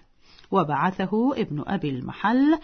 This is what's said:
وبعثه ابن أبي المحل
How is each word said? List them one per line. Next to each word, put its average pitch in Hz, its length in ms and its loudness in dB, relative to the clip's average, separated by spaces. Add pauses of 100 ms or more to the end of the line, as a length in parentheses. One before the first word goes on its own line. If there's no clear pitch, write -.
(520)
وبعثه 185 840 0
ابن 151 300 -4
أبي 151 220 -2
المحل 240 760 0